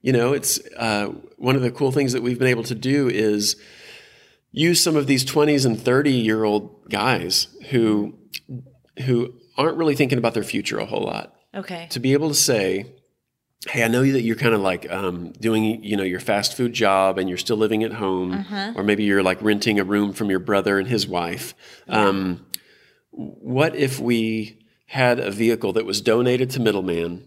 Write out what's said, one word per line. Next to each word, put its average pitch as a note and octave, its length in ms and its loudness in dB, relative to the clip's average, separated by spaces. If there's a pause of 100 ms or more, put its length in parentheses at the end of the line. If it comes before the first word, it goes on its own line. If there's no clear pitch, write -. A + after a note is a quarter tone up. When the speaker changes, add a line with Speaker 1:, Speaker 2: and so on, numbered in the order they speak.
Speaker 1:
you C3 100 2
know, B2 200 4
it's, - 260 -2 (180)
uh, G#2 320 -2 (280)
one C3 180 0
of C3+ 80 2
the B2 80 0
cool C#3+ 220 0
things C3+ 220 0
that A#2+ 80 -2
we've A#2+ 160 -2
been B2+ 100 2
able A#2 160 0
to B2 100 -4
do C3 340 0
is G#2 480 2 (960)
use E3 280 2
some D#3+ 160 2
of C#3+ 100 2
these C3 180 2
twenties D3 400 2
and A#2 160 0
thirty-year-old A2 1080 2
guys G2+ 580 0 (220)
who, G#2+ 440 2 (920)
who B2 300 0 (220)
aren't D3 200 0
really D#3+ 180 2
thinking C3 240 0
about A2+ 160 0
their A2 80 -2
future G#2 360 -6
a G#2 80 -4
whole G2+ 180 -4
lot. - 300 -8 (200)
Speaker 2:
Okay. F3+ 360 -12
Speaker 1:
To B2+ 100 -6
be C3 140 2
able D3+ 140 2
to D3 60 -2
say, G2+ 520 0 (840)
"Hey, A#2 160 -2
I A2+ 40 0
know A#2+ 160 2
that C3+ 180 2
you're A2+ 140 0
kinda, A2+ 220 2
like, F#2 320 -2
um, F2+ 500 -6
doing, A2 440 0
you G#2 120 -2
know, G2+ 80 0
your F#2 160 -4
fast G2+ 360 -2
food A#2+ 160 -2
job F#2+ 460 2
and F#2+ 100 -2
you're F2+ 100 -6
still - 180 -2
living G#2+ 280 0
at G#2+ 100 -4
home, F#2 380 -2
Speaker 2:
Uh-huh. G3 440 -6
Speaker 1:
or G2 60 -4
maybe G#2 220 0
you're, G2+ 180 2
like, F#2 200 2
renting G#2 360 2
a G2 60 0
room G2+ 280 0
from G2+ 180 -4
your F#2 80 2
brother G2 400 2
and F#2+ 100 -2
his G#2 180 -2
wife. F2 480 -6 (320)
Speaker 2:
Yeah. G#2+ 220 2
Speaker 1:
Um, F#2+ 380 -2 (640)
what - 680 -2
if C3+ 240 0
we A2 580 -2 (280)
had B2 320 2
a G2+ 120 -4
vehicle A2 440 0
that A2 100 0
was G2 160 -4
donated B2 500 2
to C3 100 -4
Middleman F2+ 680 0